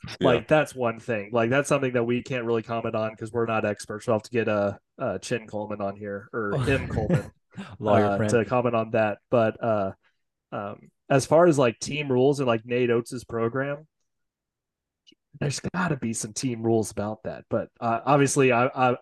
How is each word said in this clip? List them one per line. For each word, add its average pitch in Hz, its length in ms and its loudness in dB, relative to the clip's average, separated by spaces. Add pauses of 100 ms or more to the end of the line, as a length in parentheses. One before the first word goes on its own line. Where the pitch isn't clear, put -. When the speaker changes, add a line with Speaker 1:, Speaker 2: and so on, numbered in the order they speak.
(200)
Speaker 1:
Yeah. - 80 2
Speaker 2:
like, 120 200 2
that's 151 260 2
one 117 240 -2
thing. 107 340 -4
Like, 117 180 2
that's 139 180 2
something 135 240 0
that 123 120 0
we 120 180 0
can't 123 220 -6
really 117 180 0
comment 113 340 -4
on 110 180 -4
'cause 110 180 -10
we're 117 140 0
not 110 180 0
experts. 107 420 -6
We'll 117 100 4
have 104 80 -4
to - 60 -20
get, 113 180 0
uh, 101 260 0 (240)
uh, 104 200 -4
Chin 113 280 -6
Coleman 104 340 -10
on 98 160 -4
here 101 360 -10
or 107 200 -4
Speaker 3:
<laughs> 131 120 -2
Speaker 2:
him 135 240 0
Coleman, 117 420 -2 (480)
Speaker 3:
Lawyer 107 280 4
Speaker 2:
uh, 101 100 0
Speaker 3:
friend. 107 140 0
Speaker 2:
to 113 160 4
comment 123 280 0
on 113 180 -2
that. 107 260 0 (120)
But, 113 320 2
uh, 104 300 0 (580)
um, 104 400 -10 (180)
as - 180 4
far 165 200 6
as, 160 120 6
like, 123 200 2
team 147 320 -6
rules 131 300 4
and, 131 80 0
like, 113 160 0
Nate 123 260 0
Oates' 117 340 -2
program, 131 640 -6 (1500)
there's 143 200 -2
gotta 180 360 -2
be 117 180 -4
some 107 180 -8
team 117 320 -4
rules 113 260 2
about 104 320 -6
that. 69 260 -10
But, 107 200 -2 (120)
uh, 113 240 0
obviously, 139 460 4
I, 120 240 4
I, 127 280 2